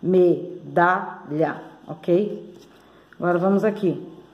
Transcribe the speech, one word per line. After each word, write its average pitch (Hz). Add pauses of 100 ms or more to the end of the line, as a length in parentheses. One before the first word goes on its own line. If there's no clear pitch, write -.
Medalha, 170 (240)
ok? - (640)
Agora, 175
vamos 190
aqui. 196 (280)